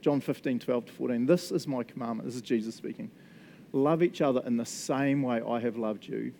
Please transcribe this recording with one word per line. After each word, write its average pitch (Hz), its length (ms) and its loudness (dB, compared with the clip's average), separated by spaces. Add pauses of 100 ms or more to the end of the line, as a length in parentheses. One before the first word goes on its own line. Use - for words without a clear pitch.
John 143 180 4
fifteen, 131 400 -2
twelve 120 280 0
to - 40 -18
fourteen, 120 340 0
"This 175 280 4
is 160 140 -2
my 127 160 -2
commandment," 117 440 -6
this 123 80 -6
is 123 60 -6
Jesus 113 340 0
speaking, 107 340 -10 (600)
"love 151 320 4
each - 160 0
other 131 260 4
in 120 120 0
the 117 80 -2
same 139 560 0
way 120 200 2
I 113 200 0
have 117 160 -2
loved 110 280 -2
you. 117 340 -4